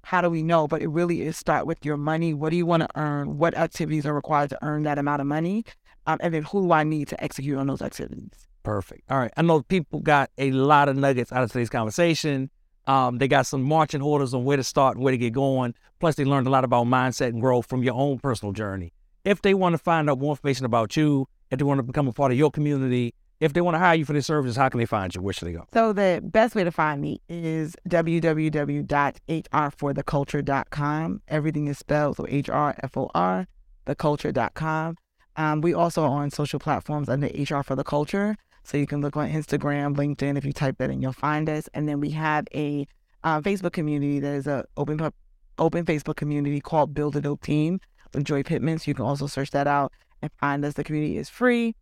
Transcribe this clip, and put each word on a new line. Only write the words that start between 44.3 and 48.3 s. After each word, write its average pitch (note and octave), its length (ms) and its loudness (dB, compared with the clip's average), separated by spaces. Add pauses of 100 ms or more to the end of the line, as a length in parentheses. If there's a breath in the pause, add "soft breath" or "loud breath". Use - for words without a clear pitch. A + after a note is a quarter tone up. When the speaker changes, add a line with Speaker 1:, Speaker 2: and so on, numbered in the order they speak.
Speaker 1:
is C#3 120 -4
a C#3 180 -2 (120)
open D3+ 220 -4
pub-, D#3+ 160 -4 (440)
open E3 260 2
Facebook D#3 320 -2
community D3 440 -2
called D3 340 0
Build D3 220 -2
a D3 40 0
Dope D3 220 -4
Team D#3 380 0 (320 soft breath)
with C#3+ 120 -2
Joy C#3 180 0